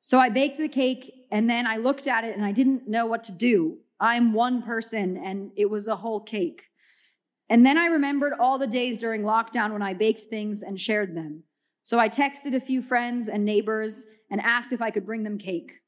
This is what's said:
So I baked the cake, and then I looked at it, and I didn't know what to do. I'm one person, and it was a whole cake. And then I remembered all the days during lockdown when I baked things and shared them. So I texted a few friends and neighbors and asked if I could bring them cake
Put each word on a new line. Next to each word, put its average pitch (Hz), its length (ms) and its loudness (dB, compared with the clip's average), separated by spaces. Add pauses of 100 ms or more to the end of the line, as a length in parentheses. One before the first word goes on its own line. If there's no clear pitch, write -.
So - 180 4
I 254 100 6
baked 269 300 0
the 311 100 -2
cake, 254 440 -2 (180)
and 220 180 2
then 240 160 0
I 220 120 -2
looked 269 320 -2
at 226 160 0
it, 220 100 -6
and 202 100 -2
I 202 60 0
didn't 254 380 2
know 233 180 0
what 226 180 -4
to 202 80 -12
do. 180 460 2 (220)
I'm 233 320 4
one 240 300 2
person, 214 540 -4
and 196 400 -8
it 202 140 2
was 208 160 -4
a 220 80 0
whole 208 260 -6
cake. 202 440 -6 (840)
And 233 160 8
then 277 140 6
I 339 80 4
remembered 285 540 0
all 262 180 2
the 269 80 -2
days 240 320 -2
during 220 240 -4
lockdown 220 500 0
when 208 80 -6
I 196 140 -2
baked 214 280 2
things 208 380 -6
and 196 180 -8
shared 202 380 -2
them. 160 280 -10 (400)
So 233 160 2
I 220 80 4
texted 269 480 -2
a 254 40 0
few 262 220 -4
friends 240 460 -2
and 208 160 -2
neighbors 214 600 -2 (260)
and 202 80 -2
asked 240 320 2
if 240 100 -4
I 220 80 -2
could 202 160 -4
bring 220 160 -6
them 208 160 -6
cake 175 320 -8 (180)